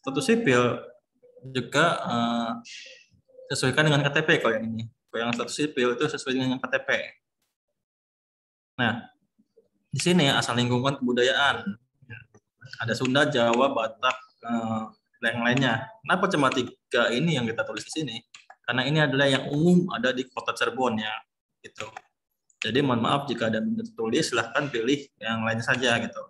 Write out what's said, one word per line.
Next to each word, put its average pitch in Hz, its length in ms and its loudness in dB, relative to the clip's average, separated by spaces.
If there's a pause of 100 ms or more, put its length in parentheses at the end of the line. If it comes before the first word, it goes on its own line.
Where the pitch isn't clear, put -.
status 139 240 -2
sipil 135 480 4 (800)
juga, 139 320 2 (160)
eh, 117 500 -2 (1000)
sesuaikan 139 320 2
dengan 143 160 4
K 143 80 0
T 156 160 0
P 156 160 4
kalau 113 160 2
yang 113 160 -4
ini. 113 160 -8 (160)
Kalau 117 240 -4
yang - 0 -
status 120 240 -4
sipil 127 400 0
itu 123 80 -2
sesuai 143 320 -4
dengan 131 240 0
K 131 80 -6
T 131 160 -2
P. - 80 -6 (1900)
Nah, 117 240 0 (800)
di 135 160 -6
sini 175 240 4
asal 120 320 0
lingkungan 123 400 0
kebudayaan. 131 800 0 (1040)
Ada 113 160 -2
Sunda, 131 320 2
Jawa, 120 400 4
Batak, 117 480 -2 (240)
eh, 113 400 -4 (400)
yang 117 240 -2
lainnya. 123 400 2 (160)
Kenapa 180 240 0
cuma 151 240 2
tiga 120 640 -2
ini 156 240 0
yang 117 80 -2
kita 113 160 -4
tulis 110 240 -8
di 156 160 -8
sini? 113 140 -8 (500)
Karena 123 160 0
ini 147 160 2
adalah 139 320 4
yang 131 240 0
umum 175 400 4
ada 120 160 0
di 127 160 -2
kota - 320 -6
Cirebon 120 400 0
ya, 110 160 -4 (480)
gitu. - 240 -16 (720)
Jadi 113 240 0
mohon 123 160 2
maaf 135 320 0
jika 113 160 -2
ada 110 160 0
yang 110 160 -2
tertulis, 117 560 -2
silahkan 139 320 0
pilih 123 400 -2 (160)
yang 113 240 -2
lain 113 160 -2
saja 120 400 0
gitu. - 280 -8